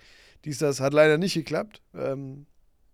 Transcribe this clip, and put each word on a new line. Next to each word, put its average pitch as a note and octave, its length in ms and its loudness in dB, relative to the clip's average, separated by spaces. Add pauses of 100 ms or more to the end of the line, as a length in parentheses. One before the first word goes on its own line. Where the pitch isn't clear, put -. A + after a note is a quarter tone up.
(460)
Dies, C#3 140 -8
das C#3+ 200 0
hat C3+ 140 0
leider D3+ 240 6
nicht F#3 160 -2
geklappt, E3 480 -8 (120)
ähm, C3+ 520 -8 (480)